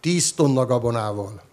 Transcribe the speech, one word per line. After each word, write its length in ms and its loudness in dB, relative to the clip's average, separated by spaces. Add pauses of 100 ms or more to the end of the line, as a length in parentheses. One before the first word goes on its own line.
Tíz 320 0
tonna 340 2
gabonával. 760 -2 (100)